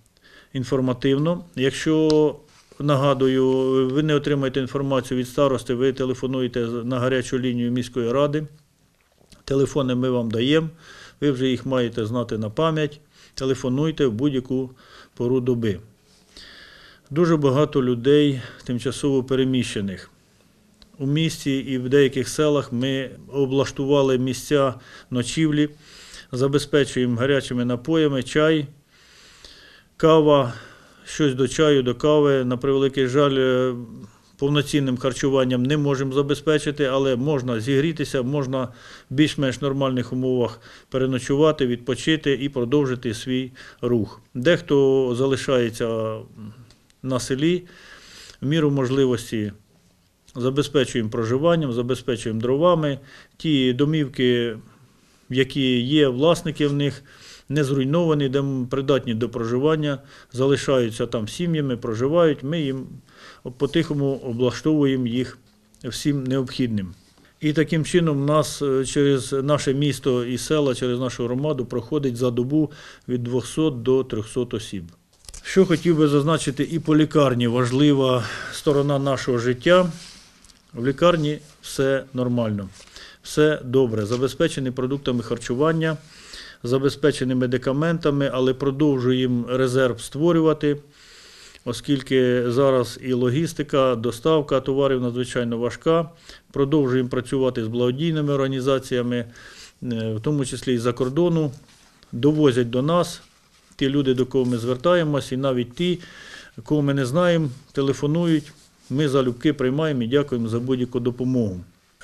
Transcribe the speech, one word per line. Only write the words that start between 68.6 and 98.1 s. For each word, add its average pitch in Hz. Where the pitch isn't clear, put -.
е, 135
через 139
наше 139
місто 131
і 123
села, 143
через 123
нашу 127
громаду 131
проходить 127
за 123
добу 139
від 123
двохсот 127
до 127
трьохсот 120
осіб. 101
Що 190
хотів 170
би 151
зазначити 147
і 160
по 151
лікарні, 135
важлива 127
сторона 143
нашого 135
життя. 165
В 127
лікарні 151
все 135
нормально, 117
все 151
добре, 120
забезпечені 131
продуктами 127
харчування, 156
забезпечені 135
медикаментами, 139
але 131
продовжуємо 127
резерв 127
створювати, 151
оскільки 127
зараз 131
і 127
логістика, 131
доставка 131
товарів 135
надзвичайно 120
важка. 165
Продовжуємо 135
працювати 127
з -
благодійними 143